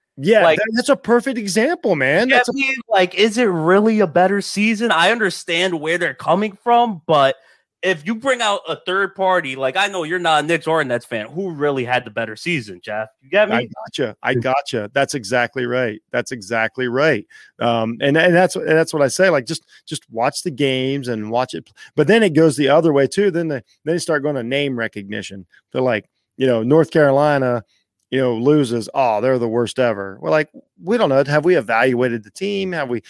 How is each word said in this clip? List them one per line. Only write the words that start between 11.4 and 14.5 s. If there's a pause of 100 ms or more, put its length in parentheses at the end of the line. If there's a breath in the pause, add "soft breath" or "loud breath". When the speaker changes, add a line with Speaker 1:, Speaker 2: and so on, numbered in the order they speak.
Speaker 2:
really
had
the
better
season,
Jeff? (140)
You
get
me?
Speaker 1:
I
gotcha.
I
gotcha.